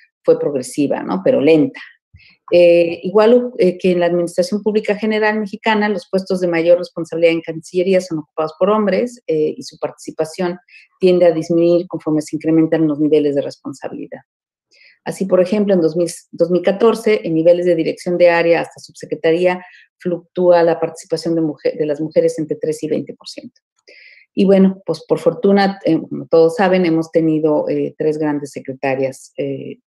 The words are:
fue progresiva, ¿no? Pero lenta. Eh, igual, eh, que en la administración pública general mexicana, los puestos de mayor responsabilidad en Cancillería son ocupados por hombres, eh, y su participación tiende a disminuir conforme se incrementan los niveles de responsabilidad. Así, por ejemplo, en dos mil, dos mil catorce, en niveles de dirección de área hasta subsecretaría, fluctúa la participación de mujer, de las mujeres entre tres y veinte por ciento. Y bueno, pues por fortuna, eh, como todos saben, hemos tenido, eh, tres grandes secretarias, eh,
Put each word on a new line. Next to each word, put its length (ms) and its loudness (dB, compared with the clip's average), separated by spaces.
fue 160 2
progresiva, 640 -4
¿no? 200 -6
Pero 160 2
lenta. 400 2
Eh, 520 4
igual, 540 4
eh, 200 2
que 140 0
en 80 0
la 60 2
administración 560 -2
pública 340 -2
general 440 -2
mexicana, 500 -2
los 200 -6
puestos 300 -2
de 80 -2
mayor 300 4
responsabilidad 560 -2
en 80 -2
Cancillería 600 -2
son 180 -6
ocupados 380 -8
por 120 0
hombres, 580 -2
eh, 280 0
y 80 -14
su 160 -20
participación 800 -6
tiende 260 4
a 60 6
disminuir 560 2
conforme 340 -4
se 140 -8
incrementan 520 2
los 120 -2
niveles 360 2
de 60 0
responsabilidad. 800 -12
Así, 220 -8
por 160 2
ejemplo, 320 0
en 80 2
dos 140 0
mil, 140 -2
dos 180 0
mil 120 0
catorce, 640 0
en 100 -4
niveles 320 4
de 100 2
dirección 420 -4
de 120 6
área 320 2
hasta 180 -12
subsecretaría, 840 -2
fluctúa 640 0
la 160 2
participación 560 -6
de 60 0
mujer, 360 -4
de 80 -4
las 140 -4
mujeres 400 0
entre 180 -6
tres 260 -6
y 40 -6
veinte 260 -6
por 140 -20
ciento. 320 -20
Y 120 2
bueno, 400 4
pues 220 -6
por 120 0
fortuna, 640 0
eh, 160 0
como 280 -10
todos 280 2
saben, 300 2
hemos 260 -2
tenido, 580 0
eh, 280 -4
tres 200 -2
grandes 340 -4
secretarias, 840 -6
eh, 420 -8